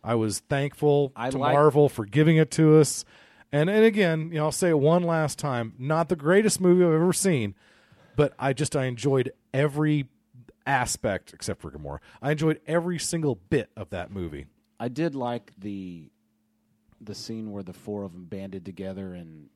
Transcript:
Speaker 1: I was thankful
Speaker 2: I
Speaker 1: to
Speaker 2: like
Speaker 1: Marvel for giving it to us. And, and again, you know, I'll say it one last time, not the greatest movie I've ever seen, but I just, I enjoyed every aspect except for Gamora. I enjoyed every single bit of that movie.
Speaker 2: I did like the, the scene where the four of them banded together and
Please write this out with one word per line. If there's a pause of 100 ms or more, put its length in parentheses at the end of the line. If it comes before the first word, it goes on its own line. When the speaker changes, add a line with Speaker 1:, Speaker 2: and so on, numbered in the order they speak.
Speaker 1:
I
was
thankful
Speaker 2:
I
Speaker 1:
to
Speaker 2:
like
Speaker 1:
Marvel
for
giving
it
to
us. (480)
And,
and
again,
you
know,
I'll
say
it
one
last
time,
not
the
greatest
movie
I've
ever
seen, (640)
but
I
just,
I
enjoyed (220)
every (580)
aspect
except
for
Gamora. (220)
I
enjoyed
every
single
bit
of
that
movie. (320)
Speaker 2:
I
did
like
the, (920)
the
scene
where
the
four
of
them
banded
together
and